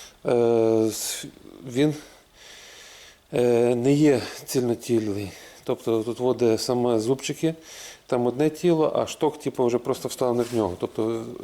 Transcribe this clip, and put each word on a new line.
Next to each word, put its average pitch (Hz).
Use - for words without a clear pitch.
е, 139
с-, -
він, 143
е, 120
не 123
є 143
цільнотільний. 110
Тобто 113
тут 117
воде 120
саме 120
зубчики, 139
там 123
одне 127
тіло, 156
а 117
шток, 147
типу, 127
вже 120
просто 127
вставлений 120
в 123
нього. 95
Тобто, 113